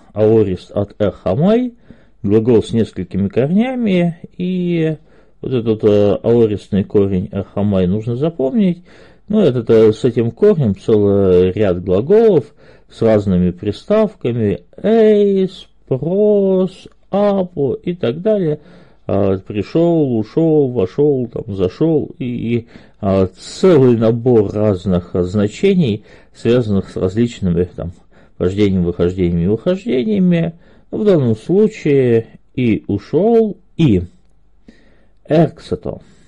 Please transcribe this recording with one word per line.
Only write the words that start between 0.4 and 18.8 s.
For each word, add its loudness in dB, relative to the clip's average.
от -6
эхамай. -2
Глагол 2
с -10
несколькими -4
корнями. -2
И -4
вот -6
этот, -2
э, 2
аористный 0
корень -2
эхамай -2
нужно -4
запомнить. -2
Ну, 0
этот, 0
э, 6
с -8
этим 0
корнем 2
целый 2
ряд -2
глаголов 2
с -8
разными 2
приставками. -2
Эйс, 2
прос, 0
апо -2
и -6
так -4
далее. -2